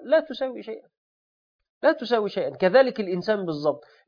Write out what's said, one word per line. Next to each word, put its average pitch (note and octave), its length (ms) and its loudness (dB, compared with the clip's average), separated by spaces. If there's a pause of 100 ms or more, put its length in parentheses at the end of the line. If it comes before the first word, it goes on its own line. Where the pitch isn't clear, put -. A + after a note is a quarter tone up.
لا D4+ 160 2
تساوي C4 420 -10
شيئا، A3 260 -16 (960)
لا D4 100 4
تساوي A#3 360 0
شيئا. D#3+ 220 -4
كذلك G3 500 4
الإنسان F#3 460 -2
بالضبط، D3+ 380 -2 (240)